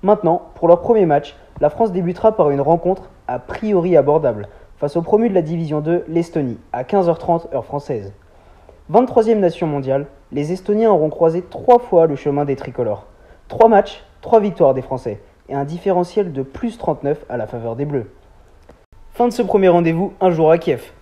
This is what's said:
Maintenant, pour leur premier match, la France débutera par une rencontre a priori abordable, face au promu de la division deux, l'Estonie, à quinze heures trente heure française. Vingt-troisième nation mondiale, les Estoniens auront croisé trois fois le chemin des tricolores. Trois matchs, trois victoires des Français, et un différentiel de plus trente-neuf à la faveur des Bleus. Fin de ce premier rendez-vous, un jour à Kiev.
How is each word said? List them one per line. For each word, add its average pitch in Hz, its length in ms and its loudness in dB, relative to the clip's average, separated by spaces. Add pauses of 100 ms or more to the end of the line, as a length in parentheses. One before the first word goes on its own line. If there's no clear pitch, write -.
Maintenant, 185 520 0
pour - 120 -2
leur 175 140 6
premier 214 240 2
match, 143 300 0 (260)
la - 80 4
France 226 220 -2
débutera 180 440 0
par 147 160 2
une 139 100 -2
rencontre 170 480 0 (180)
a 156 120 -6
priori 180 580 0
abordable, 135 520 0 (280)
face 147 180 -6
au 170 60 -2
promu 214 260 2
de 202 60 -2
la 185 80 2
division 156 400 -4
deux, 165 260 -2
l'Estonie, 156 500 -4 (140)
à 127 140 -6
quinze 190 240 0
heures 165 100 -2
trente 165 340 -2
heure 123 120 -6
française. 113 480 -10 (760)
Vingt-troisième 226 540 2
nation 170 260 -2
mondiale, 139 400 -4 (240)
les 147 220 -6
Estoniens 208 360 0
auront 156 200 2
croisé 165 320 0
trois - 380 2
fois 170 280 4
le 147 80 0
chemin 143 300 -2
des 139 100 -2
tricolores. 120 500 -6 (440)
Trois - 180 4
matchs, 208 360 2 (180)
trois - 180 4
victoires 170 340 2
des 127 80 -4
Français, 120 380 -8 (300)
et - 40 -10
un 139 120 -4
différentiel 175 640 -2
de 135 120 -8
plus - 340 -10
trente-neuf 147 500 -4
à - 80 -10
la 117 100 -6
faveur 113 300 -10
des 139 100 -6
Bleus. 139 240 -6 (1000)
Fin 240 160 0
de 240 60 -2
ce - 80 -4
premier 196 260 2
rendez-vous, 170 540 2
un 185 100 4
jour 160 180 2
à 165 80 6
Kiev. - 440 -4